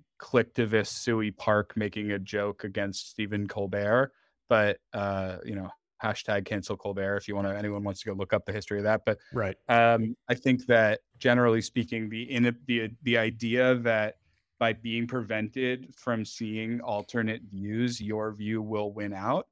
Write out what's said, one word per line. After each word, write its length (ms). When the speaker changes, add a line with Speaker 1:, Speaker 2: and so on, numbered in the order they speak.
Speaker 1:
clicktivist 680
Suey 420
Park 460
making 360
a 60
joke 460
against 460
Stephen 380
Colbert. 640
But, 300
uh, 520
you 100
know, 160
hashtag 420
cancel 320
Colbert 400
if 120
you 60
wanna, 200
anyone 300
wants 160
to 60
go 80
look 180
up 140
the 60
history 260
of 60
that. 200
But, 140
Speaker 2:
Right. 240
Speaker 1:
um, 460
I 60
think 320
that 340
generally 440
speaking, 480
the, 200
in, 120
the, 240
the 160
idea 580
that 400
by 140
being 340
prevented 880
from 280
seeing 560
alternate 640
views, 580
your 320
view 300
will 300
win 200
out 400